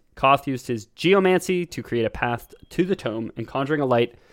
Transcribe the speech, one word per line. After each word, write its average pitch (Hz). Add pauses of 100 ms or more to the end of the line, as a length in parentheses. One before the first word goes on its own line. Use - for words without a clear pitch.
(160)
Koth 139
used 131
his 113 (120)
geomancy 185
to -
create 117
a 110
path - (160)
to 180
the 185
tome, 113
and 113
conjuring 139
a 139
light, 120 (160)